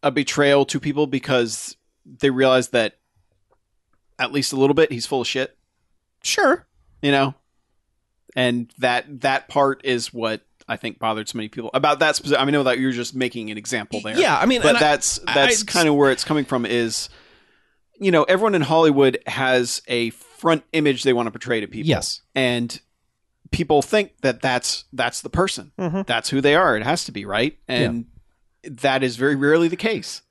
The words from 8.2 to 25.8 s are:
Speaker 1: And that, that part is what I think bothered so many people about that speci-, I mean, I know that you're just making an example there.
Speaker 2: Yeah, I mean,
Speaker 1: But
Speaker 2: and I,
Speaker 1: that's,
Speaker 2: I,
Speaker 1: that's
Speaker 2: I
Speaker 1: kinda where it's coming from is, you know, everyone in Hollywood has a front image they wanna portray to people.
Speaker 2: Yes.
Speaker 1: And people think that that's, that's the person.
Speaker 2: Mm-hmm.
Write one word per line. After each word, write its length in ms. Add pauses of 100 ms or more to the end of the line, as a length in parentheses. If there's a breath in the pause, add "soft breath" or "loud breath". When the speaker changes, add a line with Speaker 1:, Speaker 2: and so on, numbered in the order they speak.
Speaker 1:
And 440
that, 420
that 260
part 360
is 300
what 280 (260)
I 100
think 220
bothered 300
so 80
many 120
people 240
about 260
that 160
speci-, 220
I 80
mean, 40
I 80
know 60
that 160
you're 120
just 240
making 360
an 60
example 440
there. 160
Speaker 2:
Yeah, 200
I 80
mean, 160
Speaker 1:
But 80
Speaker 2:
and 80
I, 20
Speaker 1:
that's, 480
Speaker 2:
I, 60
Speaker 1:
that's 280
Speaker 2:
I 100
Speaker 1:
kinda 220
where 180
it's 120
coming 220
from 200
is, 440 (880 soft breath)
you 120
know, 120
everyone 320
in 80
Hollywood 640
has 600
a 240
front 520 (100)
image 300
they 100
wanna 180
portray 300
to 60
people. 220
Speaker 2:
Yes. 320 (120)
Speaker 1:
And 460 (720)
people 300
think 400
that 200
that's, 520
that's 280
the 80
person. 480
Speaker 2:
Mm-hmm. 300